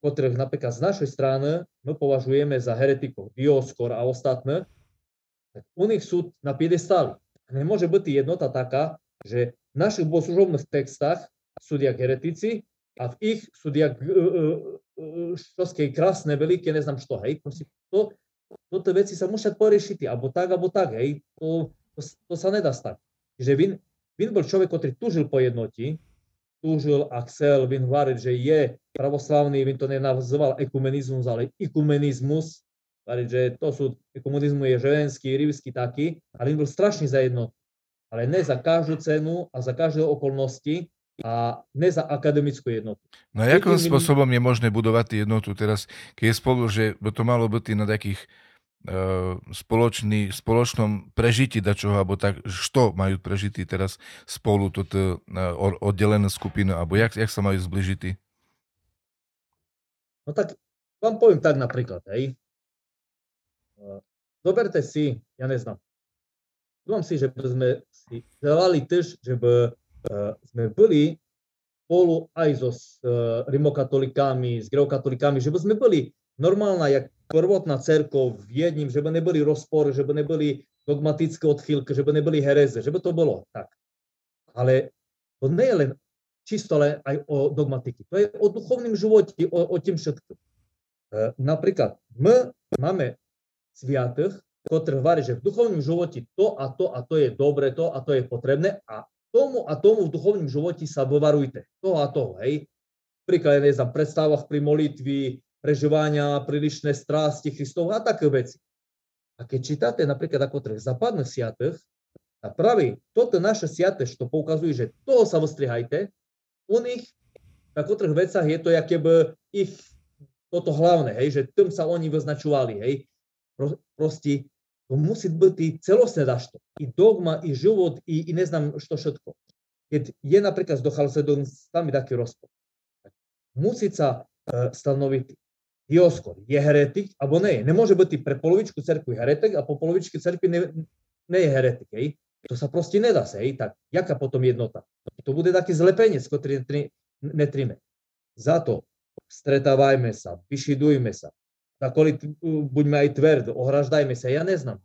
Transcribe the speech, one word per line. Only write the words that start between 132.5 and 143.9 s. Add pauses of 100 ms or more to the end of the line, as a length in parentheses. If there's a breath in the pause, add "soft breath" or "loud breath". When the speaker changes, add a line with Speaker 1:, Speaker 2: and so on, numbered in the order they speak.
Speaker 1:
musí
sa, (240)
e,
stanoviť, (520)
Dioskor
je
heretik,
alebo
nie
je.
Nemôže
byť
ty
pre
polovičku
cerkvy
heretik
a
po
polovičke
cerkvy
ne-, (600)
nie
je
heretik,
hej. (440)
To
sa
proste
nedá
sa,
hej.
Tak (160)